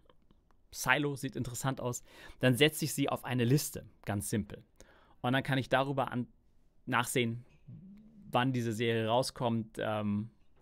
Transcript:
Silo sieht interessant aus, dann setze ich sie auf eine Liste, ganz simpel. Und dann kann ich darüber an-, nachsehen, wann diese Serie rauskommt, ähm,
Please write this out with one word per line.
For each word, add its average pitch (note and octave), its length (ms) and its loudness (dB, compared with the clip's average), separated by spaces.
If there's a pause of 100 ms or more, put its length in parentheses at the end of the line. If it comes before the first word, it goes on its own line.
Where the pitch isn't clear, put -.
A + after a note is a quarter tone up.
(720)
Silo C#3+ 440 2
sieht C3+ 200 -8
interessant C3 440 -4
aus, A#2+ 240 -6 (360)
dann B2+ 160 6
setze D3+ 280 4
ich D3+ 120 -2
sie C#3 140 0
auf - 140 -4
eine B2 220 0
Liste, C3 400 0 (180)
ganz G2+ 260 -4
simpel. - 340 -4 (580)
Und B2 120 0
dann C3+ 100 0
kann C3+ 160 0
ich C3 100 -6
darüber C3+ 420 0
an-, A#2+ 160 -4 (600)
nachsehen, A#2+ 580 0 (840)
wann B2+ 220 2
diese A#2 200 0
Serie A2+ 340 0
rauskommt, A#2 720 0
ähm, G#2+ 520 -2 (300)